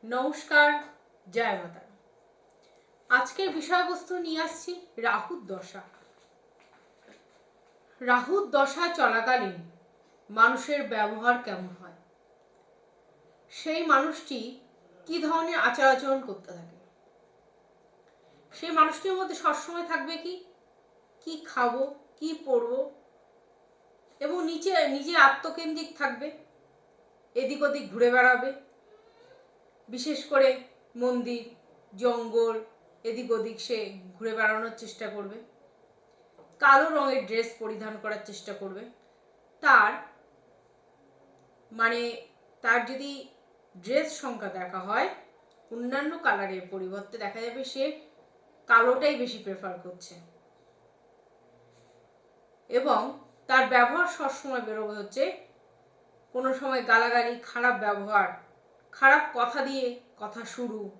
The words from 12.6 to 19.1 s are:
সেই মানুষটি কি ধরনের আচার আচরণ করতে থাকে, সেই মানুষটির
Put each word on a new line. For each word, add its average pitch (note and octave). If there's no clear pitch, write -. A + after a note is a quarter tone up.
সেই D#4+
মানুষটি C#4
কি E4
ধরনের E4
আচার C4+
আচরণ C4+
করতে -
থাকে, E3+
সেই E4
মানুষটির D#4